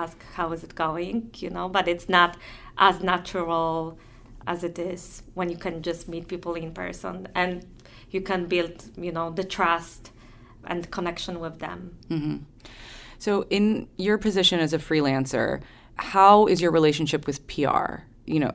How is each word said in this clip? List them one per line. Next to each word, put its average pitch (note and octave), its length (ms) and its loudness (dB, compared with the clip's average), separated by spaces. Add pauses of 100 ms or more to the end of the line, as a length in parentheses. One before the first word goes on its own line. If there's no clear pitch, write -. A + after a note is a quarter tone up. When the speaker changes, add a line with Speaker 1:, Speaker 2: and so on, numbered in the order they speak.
Speaker 1:
ask E3 140 -10 (180)
how E3+ 180 -4
is E3 100 -8
it - 120 -18
going, F3 640 -4
you F3+ 120 -8
know, F3+ 200 -6
but F#3 180 2
it's F3 220 -2
not F3 280 6 (400)
as F#3+ 260 6
natural E3 920 -2 (500)
as F3 160 -4
it E3+ 160 -6
is F3+ 420 -10 (140)
when F3+ 140 -2
you F3 80 -6
can E3 260 -8
just E3+ 240 -6
meet E3+ 200 -10
people F3 280 -8
in E3 160 -8
person F3+ 640 -10
and F3+ 300 -2 (440)
you F#3+ 120 -4
can F#3 260 -2
build, E3+ 380 -2 (120)
you F3 140 -8
know, E3 180 -4
the E3 140 -4
trust E3+ 680 -2 (540)
and F3 240 -6
connection F3 500 -8
with D#3+ 200 -10
them. F3+ 320 -12 (180)
Speaker 2:
Mm-hmm. D3+ 280 -2 (840)
So G3+ 300 0
in G#3 380 2 (100)
your G#3 200 2
position F#3+ 440 2
as D#3 120 2
a D#3 60 2
freelancer, C3+ 800 0 (360)
how G3+ 500 8
is A#3+ 140 4
your E3+ 100 4
relationship D3+ 560 4
with C#3+ 200 -4
P C#3+ 180 -2
R? - 400 0 (200)
You D#3 140 0
know, C3+ 160 2